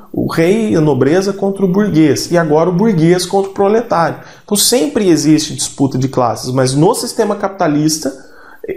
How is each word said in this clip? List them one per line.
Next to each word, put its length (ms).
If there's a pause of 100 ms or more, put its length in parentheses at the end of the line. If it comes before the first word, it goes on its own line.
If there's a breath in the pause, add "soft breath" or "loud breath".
(120)
o 180
rei, 460
a 60
nobreza 500
contra 320
o 40
burguês. 600
E 80
agora 320
o 40
burguês 520
contra 240
o 40
proletário. 640 (240 loud breath)
Então 140
sempre 500
existe 480
disputa 420
de 120
classes, 420
mas 220
no 200
sistema 440
capitalista, 760 (640 loud breath)